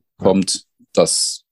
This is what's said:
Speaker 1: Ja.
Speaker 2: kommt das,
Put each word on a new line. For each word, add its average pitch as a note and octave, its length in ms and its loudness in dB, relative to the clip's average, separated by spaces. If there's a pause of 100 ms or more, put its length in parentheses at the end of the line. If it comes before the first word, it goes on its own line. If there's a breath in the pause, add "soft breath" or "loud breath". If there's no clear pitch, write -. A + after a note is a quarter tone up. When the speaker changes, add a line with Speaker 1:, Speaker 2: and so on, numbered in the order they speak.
(200)
Speaker 1:
Ja. F#2 60 -8
Speaker 2:
kommt F#2+ 380 0 (300)
das, - 580 0